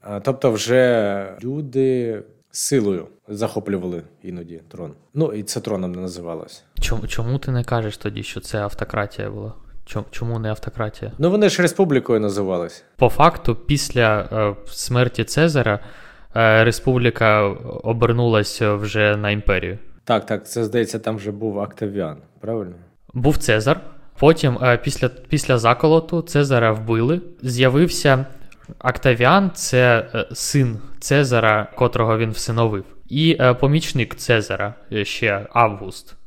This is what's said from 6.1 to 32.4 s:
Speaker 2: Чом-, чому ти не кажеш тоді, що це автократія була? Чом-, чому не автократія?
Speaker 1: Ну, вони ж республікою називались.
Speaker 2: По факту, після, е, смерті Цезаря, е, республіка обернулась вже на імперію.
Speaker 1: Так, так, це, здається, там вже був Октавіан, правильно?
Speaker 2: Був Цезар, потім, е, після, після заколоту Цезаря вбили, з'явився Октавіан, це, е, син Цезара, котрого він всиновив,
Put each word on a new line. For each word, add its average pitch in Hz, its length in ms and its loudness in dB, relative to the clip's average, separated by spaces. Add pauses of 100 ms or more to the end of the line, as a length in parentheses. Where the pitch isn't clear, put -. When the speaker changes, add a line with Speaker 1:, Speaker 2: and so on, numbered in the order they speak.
Speaker 2:
Чом-, - 280 -2
чому 120 320 -2
ти 131 120 -6
не 123 120 0
кажеш 110 340 -4
тоді, 104 260 -8
що - 160 -10
це - 220 -8
автократія 104 680 -6
була? 104 240 -10 (340)
Чом-, - 240 -6
чому 117 280 -4
не 110 100 -4
автократія? 107 680 -8
Speaker 1:
Ну, 165 140 2
вони 208 180 4
ж - 120 0
республікою 147 580 2
називались. 95 640 -2 (140)
Speaker 2:
По 123 120 6
факту, 151 460 6
після, 117 640 0
е, 104 340 -2 (120)
смерті 120 560 -2
Цезаря, 135 560 2 (560)
е, 113 280 6
республіка 117 800 2 (400)
обернулась 117 800 2
вже 104 560 0
на 104 140 -2
імперію. 98 480 -2 (260)
Speaker 1:
Так, 107 200 0
так, 104 220 -6
це, 117 160 -4
здається, 113 360 -2
там 110 160 -4
вже 104 160 -8
був 104 260 -6
Октавіан, 98 600 -6 (220)
правильно? 101 360 -8 (380)
Speaker 2:
Був 135 240 2
Цезар, 117 440 2 (380)
потім, 143 440 4
е, 123 140 4
після, - 320 -2
після - 480 -2
заколоту 160 640 2
Цезаря 135 500 2
вбили, 113 500 0 (200)
з'явився 131 840 2 (540)
Октавіан, 131 760 2
це, 123 600 2
е, 110 180 -2
син 123 440 0 (220)
Цезара, 113 760 2
котрого 117 420 2
він 113 140 -2
всиновив, 113 520 -2 (260)